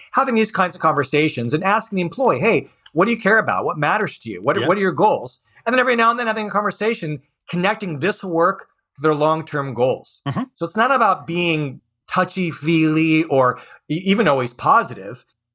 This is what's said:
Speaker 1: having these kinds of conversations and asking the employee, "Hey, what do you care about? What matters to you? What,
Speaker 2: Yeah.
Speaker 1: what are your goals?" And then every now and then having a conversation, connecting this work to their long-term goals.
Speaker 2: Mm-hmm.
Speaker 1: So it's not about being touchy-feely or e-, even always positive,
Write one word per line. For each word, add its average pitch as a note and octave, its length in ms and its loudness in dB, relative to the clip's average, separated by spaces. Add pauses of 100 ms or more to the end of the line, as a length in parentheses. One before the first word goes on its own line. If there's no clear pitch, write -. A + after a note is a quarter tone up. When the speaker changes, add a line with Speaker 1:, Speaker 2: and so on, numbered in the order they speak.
(140)
Speaker 1:
having C4 220 2
these A3 160 2
kinds F3+ 240 -2
of - 60 -18
conversations D3 720 0
and D#3 100 0
asking G#3 340 0
the F3+ 60 0
employee, F3 360 0
"Hey, F3 300 0 (240)
what E3+ 120 2
do A#3 60 2
you A3+ 80 -2
care G#3+ 200 2
about? A2 260 -2
What D3+ 120 -4
matters F3 420 -2
to A#2 100 -14
you? F2+ 120 -10
What, C#3+ 160 0
Speaker 2:
Yeah. D#3+ 100 -2
Speaker 1:
what F#3+ 100 4
are G3+ 40 -2
your F#3+ 120 0
goals?" C#3+ 460 0 (260)
And A#3 80 0
then C4 60 2
every B3 160 2
now A#3 160 4
and A#3+ 80 -2
then A#3 80 -4
having G#3+ 200 -2
a G3 40 -10
conversation, G3+ 680 -4 (280)
connecting F3+ 500 -2
this F#3 240 -2
work F3+ 440 0 (280)
to C#3 60 -20
their D#3 140 2
long-term D3 580 -2
goals. B2 540 -2
Speaker 2:
Mm-hmm. F3+ 160 -4 (100)
Speaker 1:
So - 120 -8
it's D3+ 120 -8
not A#3+ 140 2
about G3 360 0
being D#3+ 540 -2 (260)
touchy-feely D#3+ 1160 0
or B2+ 340 2 (300)
e-, D#3 160 -2
even G3 220 4
always C3 260 2
positive, B2+ 720 0 (300)